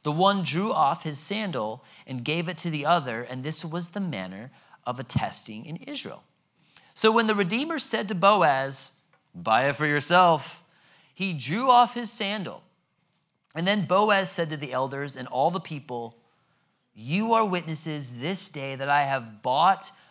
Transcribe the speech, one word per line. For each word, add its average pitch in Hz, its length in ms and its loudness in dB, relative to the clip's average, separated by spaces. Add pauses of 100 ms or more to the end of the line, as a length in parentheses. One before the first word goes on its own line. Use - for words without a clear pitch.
The 151 80 -2
one 190 300 4
drew 170 320 -2
off 156 300 0
his 147 160 -6
sandal 147 640 -6 (240)
and 127 180 -8
gave 165 240 -2
it 165 100 -8
to 170 120 -4
the 147 160 -4
other, 127 340 2
and 127 220 -10
this 160 200 -6
was 170 260 -6
the 208 100 -8
manner 107 500 -6 (380)
of 123 120 -6
attesting - 680 -6
in 156 100 -10
Israel." - 460 -10 (720)
So 220 160 4
when 226 160 4
the 214 80 2
Redeemer 240 420 0
said 226 300 -2
to 208 80 -4
Boaz, 151 800 2 (420)
"Buy 110 340 4
it 131 60 0
for 151 100 0
yourself," 156 760 4 (500)
he 185 200 -4
drew 160 360 -2
off 240 240 8
his 240 180 -6
sandal. 196 520 -4 (920)
And 170 140 -2
then 202 180 2
Boaz 196 460 4
said 165 180 -2
to 151 80 -6
the 135 160 -8
elders 135 420 -4
and 127 120 -10
all 131 240 0
the 185 80 -4
people, 120 580 -10 (800)
"You 180 380 0
are 220 120 4
witnesses 151 720 -6
this 180 300 -4
day 135 260 -8
that 135 140 -6
I 143 140 4
have 117 400 -4
bought 160 480 2 (200)